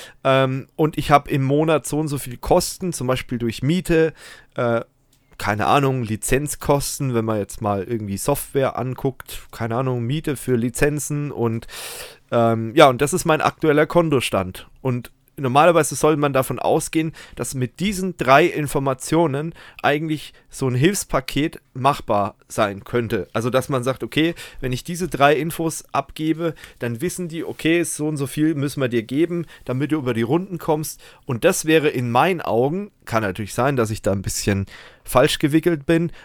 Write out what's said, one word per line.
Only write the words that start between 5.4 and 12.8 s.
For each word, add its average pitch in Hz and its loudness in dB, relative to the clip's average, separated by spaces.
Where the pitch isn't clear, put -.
Ahnung, 131 2
Lizenzkosten, 135 -2
wenn 113 2
man 110 0
jetzt - -6
mal 101 0
irgendwie 104 -4
Software 139 0
anguckt, - -6
keine 113 -4
Ahnung, 127 -2
Miete 143 -2
für 127 -2
Lizenzen 147 -2
und, 113 -4
ähm, 113 2
ja, 151 8